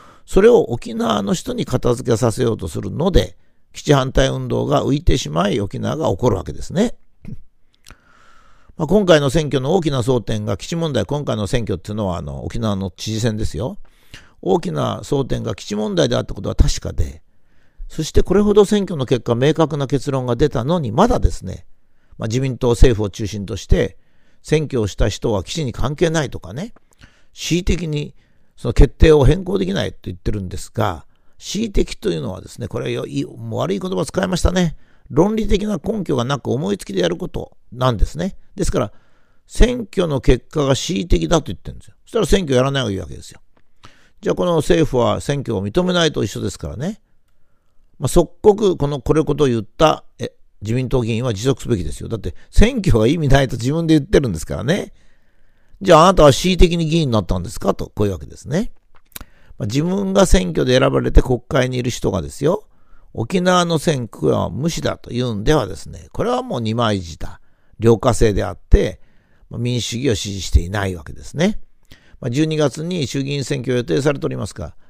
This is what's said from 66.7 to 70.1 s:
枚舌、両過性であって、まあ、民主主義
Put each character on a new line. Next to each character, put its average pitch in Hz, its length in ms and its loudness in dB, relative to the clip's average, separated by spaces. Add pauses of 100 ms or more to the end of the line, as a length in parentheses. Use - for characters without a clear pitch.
枚 110 260 0
舌、 - 400 -12 (380)
両 113 200 4
過 123 140 2
性 110 220 4
で 101 100 0
あ 92 80 -6
っ - 40 -12
て、 - 440 4 (480)
ま - 80 -12
あ、 - 20 -8
民 120 220 -2
主 113 160 -6
主 117 40 -4
義 135 120 0